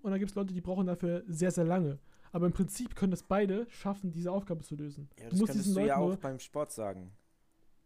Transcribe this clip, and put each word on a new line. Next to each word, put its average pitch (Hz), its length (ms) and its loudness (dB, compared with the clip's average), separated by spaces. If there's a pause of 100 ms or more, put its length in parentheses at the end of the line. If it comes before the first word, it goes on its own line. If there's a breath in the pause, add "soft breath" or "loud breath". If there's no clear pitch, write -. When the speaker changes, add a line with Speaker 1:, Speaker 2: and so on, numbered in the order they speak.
Speaker 1:
und 208 80 -2
dann 196 80 0
gibt's 196 160 -2
Leute, 196 180 -2
die 180 80 -2
brauchen 185 240 0
dafür 175 420 -2
sehr, 175 220 2
sehr 175 160 2
lange. 165 320 2 (340 soft breath)
Aber 170 140 2
im 180 80 4
Prinzip - 420 -2
können 196 160 2
das 175 120 -4
beide 202 460 2
schaffen, 196 420 -4
diese 170 200 -4
Aufgabe 180 320 -2
zu - 120 -8
lösen. 147 420 -10
Speaker 2:
Ja, - 80 -20
Speaker 1:
Du 117 60 -10
Speaker 2:
das 180 80 4
Speaker 1:
musst 214 120 4
Speaker 2:
könntest 196 180 0
Speaker 1:
diesen 190 120 2
Speaker 2:
du 214 60 4
ja 139 80 4
Speaker 1:
Leuten 139 80 4
Speaker 2:
auch 175 60 4
Speaker 1:
nur 190 80 0
Speaker 2:
beim 135 220 -6
Sport 147 320 -6
sagen. 95 400 -6 (760)